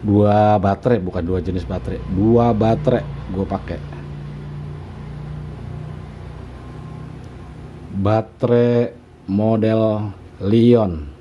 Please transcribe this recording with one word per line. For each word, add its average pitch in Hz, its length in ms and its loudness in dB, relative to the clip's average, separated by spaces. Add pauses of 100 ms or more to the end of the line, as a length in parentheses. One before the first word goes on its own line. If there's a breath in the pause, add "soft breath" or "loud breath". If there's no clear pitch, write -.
Dua 104 560 6
baterai, 98 400 2
bukan 90 240 -4
dua 92 160 0
jenis 90 240 -4
baterai. 92 320 -6 (160)
Dua 117 400 4
baterai 110 480 2 (320)
gue 92 160 -2
pakai. 90 320 -6 (4000)
Baterai 117 880 2 (400)
model 107 800 2 (320)
Lion. 107 640 4 (120)